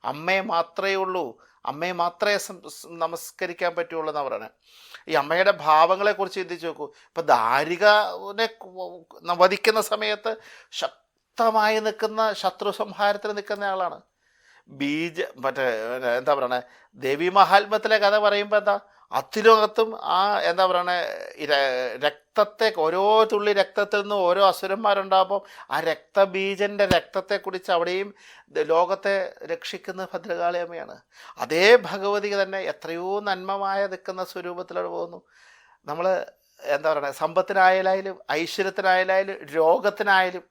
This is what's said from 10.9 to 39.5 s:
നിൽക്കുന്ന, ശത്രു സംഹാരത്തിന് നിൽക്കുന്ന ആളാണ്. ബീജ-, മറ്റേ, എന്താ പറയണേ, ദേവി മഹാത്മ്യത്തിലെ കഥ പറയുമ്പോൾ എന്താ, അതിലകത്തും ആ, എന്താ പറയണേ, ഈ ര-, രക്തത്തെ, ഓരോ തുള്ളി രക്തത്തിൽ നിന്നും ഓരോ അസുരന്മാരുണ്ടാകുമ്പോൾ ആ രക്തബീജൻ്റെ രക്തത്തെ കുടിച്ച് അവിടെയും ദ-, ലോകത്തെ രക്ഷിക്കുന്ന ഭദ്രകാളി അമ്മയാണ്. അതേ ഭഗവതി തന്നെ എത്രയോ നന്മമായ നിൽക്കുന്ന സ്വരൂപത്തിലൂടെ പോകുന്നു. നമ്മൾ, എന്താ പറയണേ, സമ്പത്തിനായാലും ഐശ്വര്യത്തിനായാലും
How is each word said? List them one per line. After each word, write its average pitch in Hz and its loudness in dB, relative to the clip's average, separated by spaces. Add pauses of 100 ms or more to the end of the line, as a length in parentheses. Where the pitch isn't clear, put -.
നിൽക്കുന്ന, 220 -2 (120)
ശത്രു 196 -4
സംഹാരത്തിന് 202 -2
നിൽക്കുന്ന 202 -6
ആളാണ്. 185 -4 (680)
ബീജ-, 151 -4
മറ്റേ, 131 -2 (520)
എന്താ 131 0
പറയണേ, 123 -2 (360)
ദേവി 143 -2
മഹാത്മ്യത്തിലെ 202 4
കഥ 202 4
പറയുമ്പോൾ 208 2
എന്താ, 208 2 (340)
അതിലകത്തും 214 4 (160)
ആ, 170 2 (220)
എന്താ 175 2
പറയണേ, 180 0 (420)
ഈ 151 -8
ര-, 143 4 (440)
രക്തത്തെ, 208 -2 (100)
ഓരോ 170 0 (200)
തുള്ളി 208 0
രക്തത്തിൽ 202 0
നിന്നും 202 -4
ഓരോ 180 2
അസുരന്മാരുണ്ടാകുമ്പോൾ 190 0 (320)
ആ 135 -4
രക്തബീജൻ്റെ 196 0
രക്തത്തെ 185 -2
കുടിച്ച് 185 -8
അവിടെയും 180 -2 (400)
ദ-, 151 -2
ലോകത്തെ 175 2 (320)
രക്ഷിക്കുന്ന 185 -10
ഭദ്രകാളി 175 -4
അമ്മയാണ്. 170 -10 (420)
അതേ 170 2
ഭഗവതി 202 -2
തന്നെ 196 -2
എത്രയോ 165 -8 (120)
നന്മമായ 196 -4
നിൽക്കുന്ന 185 -8
സ്വരൂപത്തിലൂടെ 175 -8
പോകുന്നു. 175 -10 (640)
നമ്മൾ, 165 -2 (520)
എന്താ 147 -2
പറയണേ, 143 -2
സമ്പത്തിനായാലും 185 2 (140)
ഐശ്വര്യത്തിനായാലും 190 0 (160)